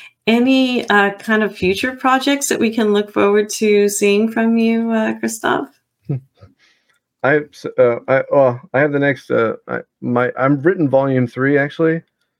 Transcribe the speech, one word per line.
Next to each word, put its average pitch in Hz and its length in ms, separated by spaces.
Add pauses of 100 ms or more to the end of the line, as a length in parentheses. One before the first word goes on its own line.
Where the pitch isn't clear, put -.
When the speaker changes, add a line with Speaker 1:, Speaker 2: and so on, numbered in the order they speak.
(280)
Speaker 1:
any, 247 640
uh, 202 240
kind 214 300
of 202 120
future 196 400
projects 269 540
that - 100
we 220 140
can 214 200
look 208 180
forward 208 380
to 208 400
seeing 208 420
from 226 260
you, 226 340
uh, 220 280
Christoph? - 600 (280)
Speaker 2:
<laughs> - 1160
I, 143 140
s-, - 280 (120)
uh, 120 300
I, 131 240
oh, 131 280 (140)
I 127 60
have 147 120
the 143 80
next, 139 320
uh, 117 240 (120)
I, - 120 (220)
my, 123 360
I'm 135 240
written 170 280
volume 135 380
three, 135 300
actually. 160 440 (380)